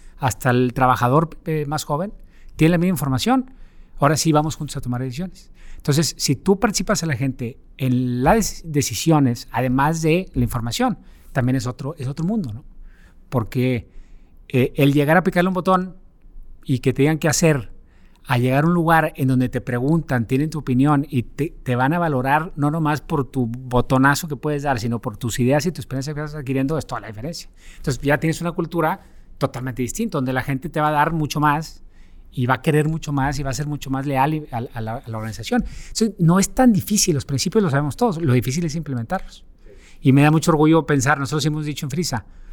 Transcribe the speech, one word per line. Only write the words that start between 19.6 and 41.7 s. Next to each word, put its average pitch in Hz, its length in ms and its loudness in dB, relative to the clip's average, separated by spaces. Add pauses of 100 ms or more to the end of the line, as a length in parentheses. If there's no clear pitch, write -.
preguntan, 127 640 0
tienen 139 240 0
tu 156 80 -6
opinión 143 500 2
y 123 140 0
te, - 400 -6
te 123 120 -2
van 131 180 0
a 175 60 0
valorar 151 560 0
no 143 140 0
nomás 151 320 0
por 143 300 -2
tu 127 160 -2
botonazo 131 800 2
que 147 80 -6
puedes 147 280 -4
dar, 135 160 0
sino 117 220 -2
por 107 160 -8
tus 117 220 -4
ideas 139 260 2
y 180 60 -2
tu - 100 -8
experiencia 135 320 -6
que 143 60 -8
estás 151 160 -8
adquiriendo, 135 420 -2
es - 80 -4
toda 117 160 -8
la 101 60 -14
diferencia. 117 420 -10 (280)
Entonces, - 260 -4
ya 143 160 2
tienes 160 220 -2
una 170 100 -4
cultura 170 500 -2 (380)
totalmente 127 420 -4
distinta, 175 380 -4
donde 131 140 -2
la 127 100 -2
gente 139 260 -6
te 156 120 -4
va 151 80 2
a - 20 0
dar 151 220 2
mucho 156 260 -2
más 151 440 0 (460)
y 123 160 -4
va 127 100 2
a 127 60 -4
querer 151 260 2
mucho 156 240 -4
más 139 280 -2
y 143 40 -4
va 135 60 -6
a 127 40 -4
ser 147 140 -6
mucho 143 220 -8
más 135 160 -4
leal 139 300 2
y, 151 160 -6
a, 123 60 -4
a 113 240 -8
la, 110 160 -6
a - 120 -14
la 110 80 -8
organización. 110 480 -4
Entonces, - 540 -4
no 170 200 6
es 196 140 0
tan 254 200 6
difícil, 185 420 2
los 131 100 -4
principios 170 380 0
los 165 80 0
sabemos 139 260 0
todos, 190 240 0
lo 135 120 2
difícil 127 320 0
es 147 100 -4
implementarlos. 139 720 -8 (540)
Y 135 140 4
me 139 80 8
da 151 100 8
mucho 160 200 4
orgullo 156 340 6
pensar, 143 320 2
nosotros 139 300 -2
hemos 151 180 -2
dicho 151 220 -6